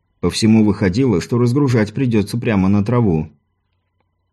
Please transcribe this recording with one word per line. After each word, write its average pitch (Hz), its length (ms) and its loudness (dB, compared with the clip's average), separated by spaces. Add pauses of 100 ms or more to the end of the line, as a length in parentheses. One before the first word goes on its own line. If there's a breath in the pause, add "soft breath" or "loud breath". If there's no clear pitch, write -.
(200)
По 90 100 -2
всему 110 360 2
выходило, 101 560 0
что 120 160 -6
разгружать 120 560 0
придётся 117 440 -2
прямо 107 300 0
на 101 160 2
траву. 101 460 0 (1040)